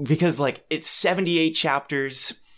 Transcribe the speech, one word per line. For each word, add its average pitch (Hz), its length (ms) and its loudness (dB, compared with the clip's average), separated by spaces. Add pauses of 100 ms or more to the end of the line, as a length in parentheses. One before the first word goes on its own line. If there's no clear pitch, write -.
because, 156 380 2
like, 135 300 -4
it's 156 200 -2
seventy-eight 175 640 2
chapters, 139 800 -2 (240)